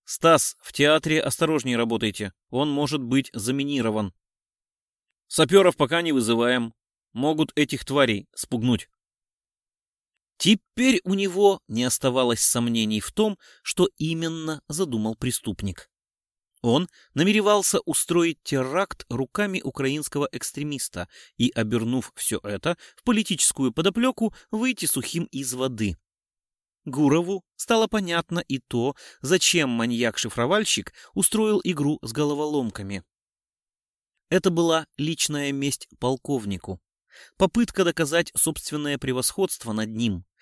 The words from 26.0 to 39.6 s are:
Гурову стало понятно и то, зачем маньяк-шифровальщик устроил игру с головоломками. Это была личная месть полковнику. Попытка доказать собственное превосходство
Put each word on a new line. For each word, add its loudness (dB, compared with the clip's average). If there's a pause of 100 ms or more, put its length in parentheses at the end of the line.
Гурову 2 (120)
стало 2
понятно -2
и -6
то, -2 (260)
зачем 2
маньяк-шифровальщик -2 (220)
устроил 2
игру -2
с -10
головоломками. -4 (1300)
Это 2
была 0 (100)
личная -4
месть -4 (100)
полковнику. -4 (560)
Попытка 2
доказать 0
собственное -2
превосходство -2